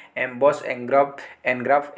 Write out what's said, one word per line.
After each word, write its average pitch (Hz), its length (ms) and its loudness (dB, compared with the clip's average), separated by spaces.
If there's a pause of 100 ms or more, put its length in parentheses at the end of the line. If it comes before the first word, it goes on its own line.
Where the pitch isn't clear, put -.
(160)
emboss, 127 480 2
engrave, 131 440 0 (360)
engrave, 127 400 0 (140)